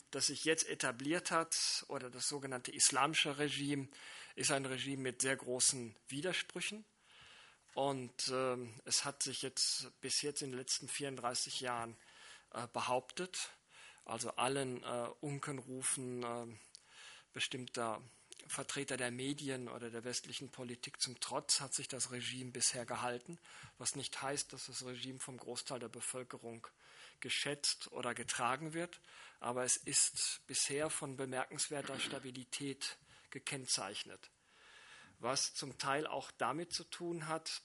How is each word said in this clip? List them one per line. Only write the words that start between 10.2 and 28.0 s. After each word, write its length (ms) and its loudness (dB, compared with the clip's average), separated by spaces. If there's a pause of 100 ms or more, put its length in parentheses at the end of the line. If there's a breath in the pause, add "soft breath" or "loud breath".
jetzt 200 0
in 100 -2
den 80 -2
letzten 300 0
vierunddreißig 720 0
Jahren, 340 0 (560 loud breath)
äh, 220 -2
behauptet, 760 0 (540 loud breath)
also 320 -4
allen, 480 2
äh, 260 0 (120)
Unkenrufen, 1040 -2
äh, 240 -2 (840 loud breath)
bestimmter 680 -2 (460 loud breath)
Vertreter 500 -2
der 140 2
Medien 580 -2
oder 200 -6
der 140 -6
westlichen 460 -4
Politik 500 -8
zum 200 -2
Trotz, 420 2
hat 120 -6
sich 140 0
das 240 -2
Regime 400 -4
bisher 340 2
gehalten, 540 -2 (380 loud breath)
was 180 -2
nicht 260 -4
heißt, 300 -2
dass 140 -8
das 180 -6
Regime 360 -6
vom 180 -8
Großteil 420 -4
der 80 -6
Bevölkerung 800 -8 (540 loud breath)
geschätzt 680 0
oder 220 0